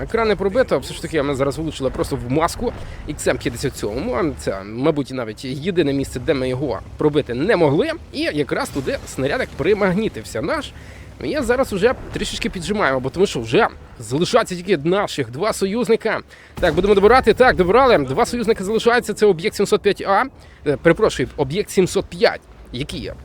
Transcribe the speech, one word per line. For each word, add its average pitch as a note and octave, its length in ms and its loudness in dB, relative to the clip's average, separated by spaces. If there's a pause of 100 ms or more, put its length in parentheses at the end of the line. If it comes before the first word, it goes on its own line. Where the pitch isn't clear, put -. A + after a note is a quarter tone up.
екран A3+ 240 -2
не G#3 80 2
пробито, F#3+ 440 0
все B2+ 140 -10
ж - 80 -12
таки D3+ 220 -2
ми C#3+ 120 -2
зараз C3+ 220 0
влучили D3 320 -4
просто D3 260 -4 (120)
в A#2+ 40 -4
маску E3 420 0 (340)
Ікс D3+ 200 -8
М B2+ 100 2
п'ятдесят B2+ 400 -4
сьомому. D#3+ 640 -2
Це, G2 240 -4
мабуть, C3 480 -2
навіть A#2+ 340 -8
єдине D3 480 -2
місце, C3+ 260 -4
де C3 140 0
ми C3 160 -2
його B2+ 300 -4 (180)
пробити D3 360 0
не E3 220 2
могли. F3 360 4 (220)
І A#3 60 -6
якраз A3+ 500 -2
туди C#3+ 280 -4 (100)
снарядик D3+ 500 -2
примагнітився F#3 840 0
наш. C#4+ 300 -4 (520)
І E3 180 -4
зараз B3 320 0
уже G#3 200 2 (200)
трішечки - 360 -4
піджимаємо, E3+ 500 0
бо B2+ 100 -4
тому F3+ 160 0
що E3 140 -2
вже B2+ 280 2 (320)
залишається E3+ 560 0
тільки F3 220 0
наших D3+ 540 -2
два F3+ 220 -2
союзника. G3+ 680 0 (400)
Так, - 140 2
будемо F#3+ 220 4
добирати. A3 380 6
Так, B3 220 6
добрали. G#3 420 6
Два C#3+ 280 0
союзника A3+ 380 -2
залишаються. A3 500 2
Це G#3 120 2
об'єкт F#3+ 300 2
сімсот G3+ 260 2
п'ять G3 260 0
А. G3 160 4 (440)
Е, C#3+ 100 2
перепрошую, E3 600 2
об'єкт D3+ 320 -2
сімсот F#3 360 2
п'ять, F3 360 0 (300)
який B2 400 -8 (140)